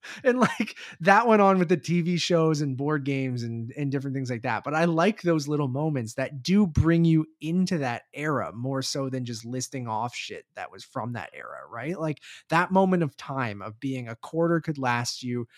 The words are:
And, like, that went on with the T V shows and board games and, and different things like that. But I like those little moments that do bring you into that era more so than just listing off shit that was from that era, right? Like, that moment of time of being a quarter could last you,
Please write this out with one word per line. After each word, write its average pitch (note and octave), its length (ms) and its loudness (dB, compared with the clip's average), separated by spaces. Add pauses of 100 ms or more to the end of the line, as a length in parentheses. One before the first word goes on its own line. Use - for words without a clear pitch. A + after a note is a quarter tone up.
(240)
And, B3 140 4
like, - 400 0 (220)
that G3 260 6
went G#3+ 160 6
on F#3+ 160 6
with F3 100 2
the F3 80 4
T E3 240 0
V F3 160 0
shows D#3+ 460 2
and C3+ 160 -2
board C#3+ 260 0
games C3 380 -2
and, A#2 340 -6
and D3 140 -2
different C3+ 240 -2
things C3 160 -4
like A#2 120 -6
that. A2+ 220 -2
But C#3+ 100 -4
I D#3+ 120 4
like E3+ 360 2
those D#3+ 260 2
little D3 200 0
moments C3+ 460 -2
that C3 280 -6
do G3 240 4
bring E3 380 4
you D#3+ 220 4 (140)
into F3 380 0
that B2 260 -4 (100)
era C3+ 400 -4
more C3 260 -4
so C3+ 300 -4
than B2+ 160 -4
just A#2 180 -10
listing B2+ 440 -8
off A2 260 -4
shit - 400 -12
that E2+ 160 -12
was F#2 140 -18
from A#2+ 300 -6
that F#2 200 -8
era, C2+ 340 -16
right? A#2+ 300 -8
Like, D#3 240 -4 (260)
that F3 220 2
moment F#3 320 6
of D3 160 -4
time A#2+ 420 -6
of G#2+ 200 -12
being C3 280 -6
a A2+ 80 -10
quarter E3 440 0
could D3+ 180 -6
last A#2+ 440 -2
you, B2 240 -4 (120)